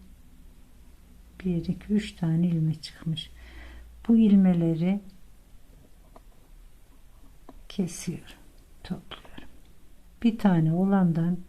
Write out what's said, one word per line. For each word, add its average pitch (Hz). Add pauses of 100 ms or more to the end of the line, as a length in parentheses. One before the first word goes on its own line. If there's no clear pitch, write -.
(1500)
bir, 170
iki, 190
üç 208
tane 165
ilme 160
çıkmış. - (760)
Bu 233
ilmeleri 185 (2750)
kesiyorum, - (460)
topluyorum. - (760)
Bir 226
tane 160
olandan 175 (120)